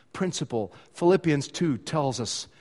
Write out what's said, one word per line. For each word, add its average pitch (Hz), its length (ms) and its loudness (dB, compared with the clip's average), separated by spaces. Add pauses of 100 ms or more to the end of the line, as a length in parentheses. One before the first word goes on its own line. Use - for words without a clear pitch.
(120)
principle. 123 600 -4 (200)
Philippians 170 560 4
two 156 280 0
tells 135 440 -2
us - 260 -6 (140)